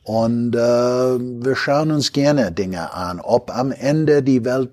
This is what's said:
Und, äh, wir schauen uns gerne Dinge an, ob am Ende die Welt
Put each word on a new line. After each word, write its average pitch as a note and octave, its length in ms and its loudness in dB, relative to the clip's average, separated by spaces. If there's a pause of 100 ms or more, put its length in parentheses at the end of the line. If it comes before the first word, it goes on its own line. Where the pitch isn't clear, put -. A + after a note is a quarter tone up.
Und, A#2 500 0
äh, A#2+ 40 0
wir B2 960 0
schauen D3 360 0
uns D3 240 -2
gerne C#3+ 360 2
Dinge F2+ 440 -4
an, F2+ 260 -8
ob G#2+ 340 0
am B2+ 180 -2
Ende D3 500 2
die C3 200 2
Welt B2+ 300 -2